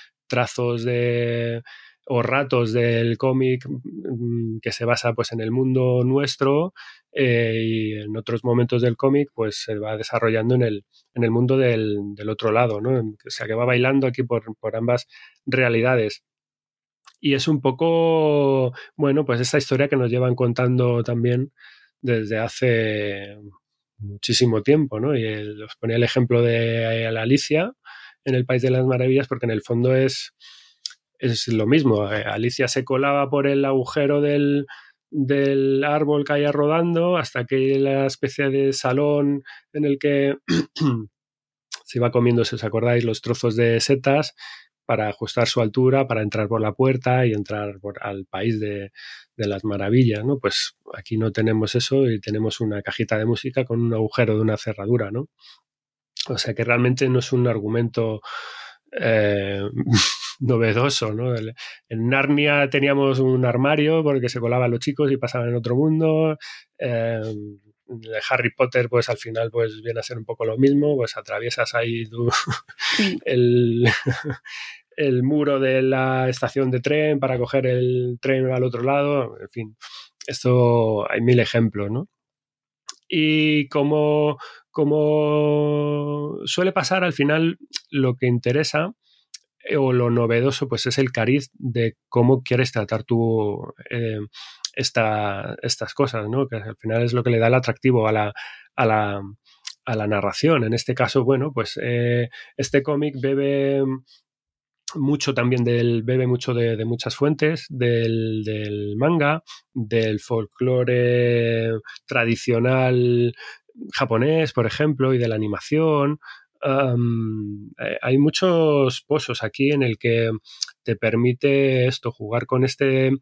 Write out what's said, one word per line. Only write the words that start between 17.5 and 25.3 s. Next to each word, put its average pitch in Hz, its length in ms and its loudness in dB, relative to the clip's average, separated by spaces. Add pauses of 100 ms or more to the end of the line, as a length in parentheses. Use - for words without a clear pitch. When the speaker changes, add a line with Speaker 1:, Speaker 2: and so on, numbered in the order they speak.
Speaker 1:
poco, 147 1120 2 (240)
bueno, 147 280 2
pues 123 160 0
esta 127 180 0
historia 135 300 0
que 139 80 0
nos 123 140 2
llevan 127 240 2
contando 123 720 2
también 123 480 -2 (480)
desde 113 380 -2
hace 107 1000 -2 (640)
muchísimo 107 640 0
tiempo, 139 380 2
¿no? 139 160 0
Y 117 80 -2
el, 107 380 -8